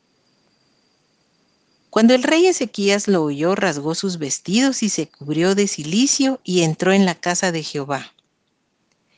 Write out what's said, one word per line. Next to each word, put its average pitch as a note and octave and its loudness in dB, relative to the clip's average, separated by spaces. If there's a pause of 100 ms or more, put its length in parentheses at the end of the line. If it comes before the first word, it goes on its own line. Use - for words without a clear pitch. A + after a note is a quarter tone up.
(1900)
Cuando A3+ 4
el B3+ 2
rey D#4+ 4
Ezequías G#3 0
lo F#3 2
oyó, D3+ 0
rasgó D#3+ -2
sus F#3 -4
vestidos A3+ -2
y G#3 0
se D#3 -4
cubrió D#3+ -2
de G3+ 2
cilicio B3+ -2
y F3+ 0
entró E3 0
en G3 4
la F3 0
casa F3 -4
de D#3+ -6
Jehová. C#3 -8 (1040)